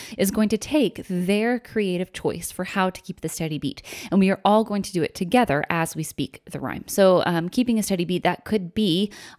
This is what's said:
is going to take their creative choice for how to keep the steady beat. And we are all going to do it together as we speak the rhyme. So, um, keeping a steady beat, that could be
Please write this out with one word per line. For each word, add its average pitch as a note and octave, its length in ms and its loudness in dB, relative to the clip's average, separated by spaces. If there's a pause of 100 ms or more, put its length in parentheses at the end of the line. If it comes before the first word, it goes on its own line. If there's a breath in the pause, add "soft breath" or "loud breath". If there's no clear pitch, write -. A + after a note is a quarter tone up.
(180 loud breath)
is G3 140 2
going G#3+ 180 2
to A3 80 2
take A3 500 0
their G#3 520 0
creative F#3 520 -2
choice - 400 -4
for F3+ 120 -8
how F#3 260 0
to - 140 -8
keep - 180 -12
the D#3+ 80 -6
steady D#3 300 -6
beat. - 240 -6 (260 loud breath)
And G3 100 4
we F#3+ 120 6
are - 120 -2
all G#3+ 200 6
going G#3 180 -4
to - 100 -10
do E3+ 120 0
it - 100 -2
together F3 560 2
as E3 260 -4
we D#3 60 -6
speak - 480 -8
the C#3+ 100 -10
rhyme. - 280 -10
So, F#3 400 6
um, E3+ 220 -2
keeping A#3 280 0
a G#3 60 0
steady F3+ 200 -2
beat, F3 200 -2
that - 220 -2
could F#3 280 -2
be G#3 380 2 (260 loud breath)